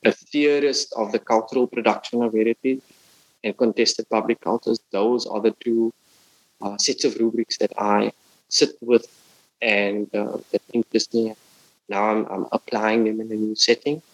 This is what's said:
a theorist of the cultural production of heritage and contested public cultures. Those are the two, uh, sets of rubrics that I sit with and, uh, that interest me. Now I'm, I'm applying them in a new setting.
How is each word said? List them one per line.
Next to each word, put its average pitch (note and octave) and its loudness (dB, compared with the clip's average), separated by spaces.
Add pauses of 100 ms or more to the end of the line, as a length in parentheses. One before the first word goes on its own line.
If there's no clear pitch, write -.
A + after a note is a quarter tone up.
a B2 6
theorist C#3+ 0
of G#2+ -2
the A2+ 0
cultural A#2+ 0
production A2+ -2
of A2+ 0
heritage A#2 0 (640)
and G#2+ -4
contested A2+ 0
public A2 0
cultures. A2+ -2 (120)
Those A2+ 0
are - -6
the G#2+ 2
two, A2+ 0 (680)
uh, G#2 -8
sets - -2
of A#2+ 0
rubrics A2+ -2
that - 0
I G#2 2 (380)
sit - 2 (100)
with A#2 2 (540)
and, G#2 0
uh, G#2 -4 (140)
that - 0 (120)
interest A2+ -2
me. A2+ 0 (540)
Now G2+ -2
I'm, G#2+ 0
I'm F#2 -6
applying A2 0
them A2 -2
in A2+ -8
a A2 -6
new G#2+ -2
setting. C#3+ 0 (120)